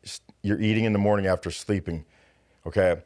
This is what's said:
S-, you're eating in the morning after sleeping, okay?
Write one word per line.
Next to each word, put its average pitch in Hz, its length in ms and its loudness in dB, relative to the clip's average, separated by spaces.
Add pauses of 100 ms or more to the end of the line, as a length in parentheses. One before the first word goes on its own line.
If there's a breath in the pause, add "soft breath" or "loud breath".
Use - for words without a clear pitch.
S-, - 180 -14 (200)
you're 101 180 0
eating 110 260 2
in 110 80 2
the 104 60 2
morning 101 280 2
after 90 240 0
sleeping, 87 540 -4 (600 soft breath)
okay? 90 300 2 (100)